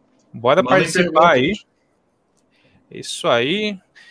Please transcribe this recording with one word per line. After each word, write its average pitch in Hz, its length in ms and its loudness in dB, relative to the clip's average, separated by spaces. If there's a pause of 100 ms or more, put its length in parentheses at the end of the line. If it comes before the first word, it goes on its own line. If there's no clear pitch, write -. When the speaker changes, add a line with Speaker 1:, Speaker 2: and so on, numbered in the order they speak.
(320)
Speaker 1:
Bora 127 300 0
Speaker 2:
Mandem 185 160 0
Speaker 1:
participar 170 540 2
aí. 127 100 2
Speaker 2:
perguntas. 190 240 -4 (1200)
Speaker 1:
Isso - 380 -10
aí. 180 500 0 (320)